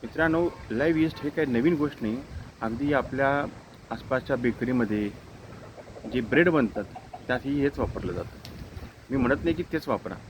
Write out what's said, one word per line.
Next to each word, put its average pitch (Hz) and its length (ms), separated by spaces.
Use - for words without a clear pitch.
मित्रांनो, 160 460
लाईव्ह 156 300
यीस्ट 160 220
हे 147 80
काही 156 160
नवीन 131 280
गोष्ट 147 260
नाही, 113 160
अगदी 117 300
आपल्या 139 540
आसपासच्या 127 460
बेकरीमध्ये 117 760
जे 127 80
ब्रेड 151 280
बनतात 120 360
त्यातही 131 340
हेच 139 180
वापरलं 95 340
जातं. - 380
मी 135 60
म्हणत 127 280
नाही 165 120
की 175 60
तेच 160 260
वापरा 107 260